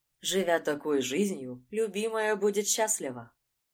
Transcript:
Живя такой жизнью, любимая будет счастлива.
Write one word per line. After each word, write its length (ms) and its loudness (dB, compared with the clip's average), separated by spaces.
Живя 400 2
такой 420 0
жизнью, 680 -2
любимая 640 0
будет 320 2
счастлива. 640 -2